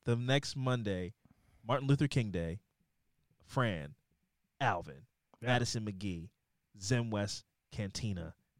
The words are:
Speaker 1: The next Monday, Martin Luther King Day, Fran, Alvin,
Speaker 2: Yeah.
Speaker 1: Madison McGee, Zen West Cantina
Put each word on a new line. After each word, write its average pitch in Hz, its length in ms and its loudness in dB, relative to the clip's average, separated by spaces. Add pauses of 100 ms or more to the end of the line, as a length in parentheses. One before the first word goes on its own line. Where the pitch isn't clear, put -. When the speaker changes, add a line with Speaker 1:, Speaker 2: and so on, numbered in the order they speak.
Speaker 1:
The 120 120 2
next 131 400 0
Monday, 107 560 0 (520)
Martin 131 220 0
Luther 139 220 6
King 113 240 0
Day, 85 260 -2 (880)
Fran, 87 480 -2 (680)
Alvin, 85 420 -2 (380)
Speaker 2:
Yeah. 120 100 -2
Speaker 1:
Madison 120 340 2
McGee, 95 460 -4 (500)
Zen 117 300 0
West 101 340 -2 (260)
Cantina 95 640 -4 (260)